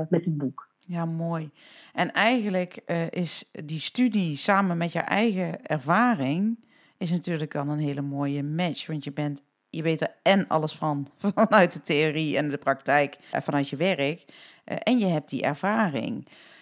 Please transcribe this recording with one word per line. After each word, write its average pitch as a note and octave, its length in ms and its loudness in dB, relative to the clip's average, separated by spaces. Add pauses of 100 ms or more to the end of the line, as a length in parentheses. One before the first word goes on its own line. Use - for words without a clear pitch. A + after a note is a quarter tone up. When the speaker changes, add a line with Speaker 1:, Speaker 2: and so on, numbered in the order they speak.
Speaker 1:
met F3 140 2
dit D#3+ 140 -2
boek. C#3 300 -6 (120)
Speaker 2:
Ja, E3+ 260 -6
mooi. E3 460 -6 (420)
En E3+ 200 -2
eigenlijk, G3+ 720 0
eh, E3 260 -2
is - 380 -4 (160)
die D#3 140 -6
studie G3+ 580 0
samen F#3+ 400 2
met E3+ 140 -2
je E3+ 80 -2
eigen F#3 680 0
ervaring F3 1000 0 (320)
is E3+ 140 -4
natuurlijk D#3+ 400 -2
dan C#3+ 180 -2
een D3+ 100 -2
hele C#3+ 220 -2
mooie C#3+ 420 -2
match. D#3 440 -2
Want D#3 160 -6
je D3+ 80 -8
bent, D3 300 -4 (280)
je D#3+ 120 -6
weet D#3+ 200 0
er - 100 -2 (120)
en G3 240 6
alles D#3 280 0
van, C#3+ 320 -2 (100)
<laughs> G3 180 -2
vanuit G#3 380 6
de - 80 -8
theorie D#3 560 0
en D3 120 0
de C#3 80 -2
praktijk, C#3 600 0 (140)
eh, C3+ 100 -2
vanuit C#3+ 280 -2
je C#3+ 60 -6
werk. D#3 500 -2 (380)
Eh, - 200 -8
en B3 160 2
je G#3 60 2
hebt D#3+ 240 0
die - 120 -4
ervaring. D3 840 -2 (340)